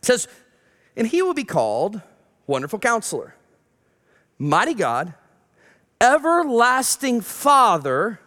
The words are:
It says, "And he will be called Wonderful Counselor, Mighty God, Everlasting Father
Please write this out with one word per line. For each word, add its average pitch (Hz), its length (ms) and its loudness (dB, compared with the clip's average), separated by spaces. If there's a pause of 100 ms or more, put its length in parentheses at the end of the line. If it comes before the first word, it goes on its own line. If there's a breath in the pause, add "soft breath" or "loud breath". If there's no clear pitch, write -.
It - 40 -8
says, 247 220 0 (680 soft breath)
"And 226 100 0
he 339 140 0
will 370 120 0
be 269 120 -4
called 147 560 -2 (460)
Wonderful 143 320 -4
Counselor, 220 540 -4 (1040)
Mighty 170 360 0
God, 151 400 -2 (880 soft breath)
Everlasting 262 1200 2
Father 190 1040 2